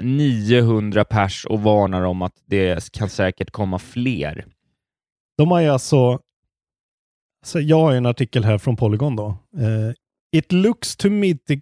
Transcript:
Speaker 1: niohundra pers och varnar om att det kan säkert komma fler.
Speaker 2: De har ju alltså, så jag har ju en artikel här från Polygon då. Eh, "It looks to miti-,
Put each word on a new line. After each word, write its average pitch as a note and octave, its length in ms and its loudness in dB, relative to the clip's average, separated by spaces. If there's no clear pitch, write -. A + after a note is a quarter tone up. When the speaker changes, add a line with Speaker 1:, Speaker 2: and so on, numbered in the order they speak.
Speaker 1:
niohundra A2+ 1000 0
pers G2 400 -2
och G#2+ 180 -2
varnar G2+ 400 2
om F2+ 200 -2
att F2+ 100 -6
det F#2 460 -2
kan G#2+ 160 -4
säkert F#2 420 -4
komma F#2+ 280 -4
fler. F#2+ 680 -6
Speaker 2:
De D#3 120 4
har F3 100 2
ju D#3+ 80 2
alltså, C3 500 2
så E3+ 140 -4
jag D#3 200 4
har D#3+ 120 4
ju B2+ 60 2
en B2 80 0
artikel A#2+ 380 0
här G#2+ 140 4
från A#2+ 180 -2
Polygon A2+ 400 0
då. G#2+ 100 -8
Eh, A2 340 -2
"It - 140 -4
looks G3 440 0
to - 120 0
miti-, F#3 540 0